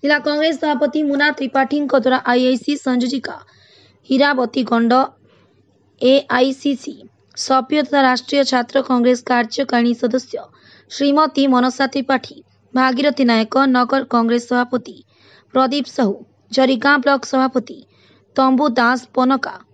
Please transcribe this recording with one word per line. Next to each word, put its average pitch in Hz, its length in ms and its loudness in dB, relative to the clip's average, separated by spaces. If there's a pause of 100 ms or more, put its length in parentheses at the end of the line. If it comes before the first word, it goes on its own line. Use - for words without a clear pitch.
ଜିଲ୍ଲା 294 160 2
କଂଗ୍ରେସ 302 400 0
ସଭାପତି 294 440 0
ମୁନା 285 280 0
ତ୍ରିପାଠୀଙ୍କ 277 640 -2
ଦ୍ୱାରା 254 320 2
ଆଇଆଇସି 254 500 0
ସଂଯୋଜିକା 254 600 -4 (720)
ହୀରାବତୀ 262 560 0
ଗଣ୍ଡ, 233 280 0 (1080)
ଏଆଇସିସି 269 920 0 (420)
ସଭ୍ୟ 262 460 -2
ତଥା 277 200 0
ରାଷ୍ଟ୍ରୀୟ 254 420 0
ଛାତ୍ର 247 380 -2
କଂଗ୍ରେସ 247 420 2
କାର୍ଯ୍ୟକାରିଣୀ 240 680 0
ସଦସ୍ୟ 247 480 -4 (480)
ଶ୍ରୀମତୀ 285 560 0
ମନସା 254 400 0
ତ୍ରିପାଠୀ, 262 500 -4 (380)
ଭାଗୀରଥୀ 262 500 0
ନାୟକ, 226 300 2 (120)
ନଗର 254 380 0
କଂଗ୍ରେସ 233 400 0
ସଭାପତି 247 520 -4 (580)
ପ୍ରଦୀପ 262 320 0
ସାହୁ, 214 280 -2 (360)
ଜରିଗାଁ 262 480 2
ବ୍ଲକ 277 260 0
ସଭାପତି 262 540 -2 (580)
ତମ୍ବୁ 262 320 2
ଦାସ 240 320 0 (120)
ପନକା 262 440 0 (180)